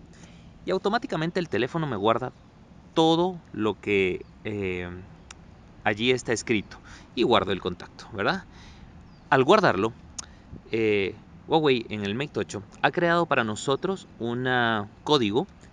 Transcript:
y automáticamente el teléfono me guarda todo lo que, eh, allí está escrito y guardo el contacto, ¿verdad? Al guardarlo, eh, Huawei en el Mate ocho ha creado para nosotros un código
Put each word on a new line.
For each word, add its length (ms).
y 60
automáticamente 680
el 80
teléfono 380
me 100
guarda 360
todo 440
lo 260
que, 460
eh, 440
allí 260
está 240
escrito 440
y 80
guardo 300
el 100
contacto, 520
¿verdad? 320
Al 140
guardarlo, 500
eh, 420
Huawei 420
en 160
el 80
Mate 280
ocho 200
ha 80
creado 340
para 180
nosotros 640
un 280
código 440